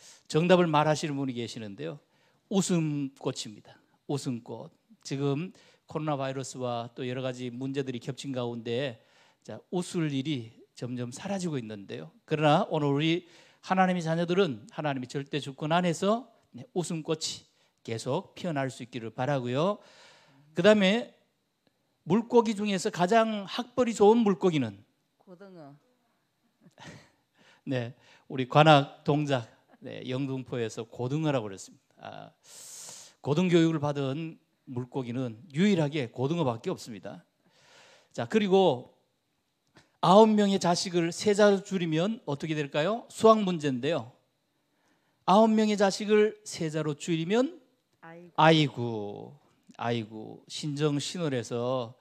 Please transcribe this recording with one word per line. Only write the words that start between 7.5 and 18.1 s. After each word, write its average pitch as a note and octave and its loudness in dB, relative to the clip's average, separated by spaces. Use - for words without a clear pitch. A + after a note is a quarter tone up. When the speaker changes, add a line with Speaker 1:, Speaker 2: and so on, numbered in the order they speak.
Speaker 1:
겹친 C#3 -10
가운데, A#2+ -4
자, G#2+ -14
웃을 F3 -2
일이 C3 -4
점점 B2 -8
사라지고 F3+ -6
있는데요. A2+ -12
그러나 D#3 4
오늘 D3+ 0
우리 D#3+ 0
하나님의 F#3 2
자녀들은 E3 0
하나님의 C3+ -4
절대 C#3+ -6
주권 C#3+ -8
안에서, F3+ 0
네, - -18
웃음꽃이 D#3+ -6
계속 B2+ -6